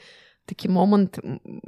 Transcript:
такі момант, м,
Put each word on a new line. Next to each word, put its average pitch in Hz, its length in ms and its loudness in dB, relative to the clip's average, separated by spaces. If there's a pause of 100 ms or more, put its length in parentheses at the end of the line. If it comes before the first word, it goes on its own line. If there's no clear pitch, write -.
(460)
такі - 260 -8
момант, 196 460 4
м, - 500 -12